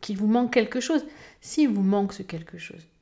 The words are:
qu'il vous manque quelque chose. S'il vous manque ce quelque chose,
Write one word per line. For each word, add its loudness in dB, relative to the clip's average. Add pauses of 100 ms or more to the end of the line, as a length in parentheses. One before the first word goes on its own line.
qu'il -6
vous 0
manque 2
quelque 2
chose. 0 (360)
S'il 2
vous 0
manque 2
ce -12
quelque -12
chose, -16 (140)